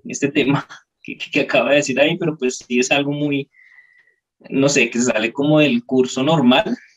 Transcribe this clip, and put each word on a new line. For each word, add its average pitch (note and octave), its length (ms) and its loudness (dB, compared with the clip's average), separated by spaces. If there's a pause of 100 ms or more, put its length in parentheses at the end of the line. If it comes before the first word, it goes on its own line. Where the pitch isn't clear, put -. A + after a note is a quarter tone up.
este B2 240 -4
tema C#3 380 -2 (380)
que, - 120 -14
que, - 120 -14
que - 120 -2
acaba A#2+ 280 0
de C#3+ 80 4
decir C#3 220 0
ahí, D#3 180 2
pero E3 200 -4
pues B2+ 200 -4
sí B2 220 -4
es B2 120 0
algo C#3+ 200 -2
muy, C#3+ 380 -4 (1000)
no C3+ 180 2
sé, C3+ 220 0
que A#2 100 -4
se B2 60 2
sale A2+ 260 -2
como D3+ 280 2
del A#2+ 260 2
curso B2+ 380 0
normal. D3 520 2 (220)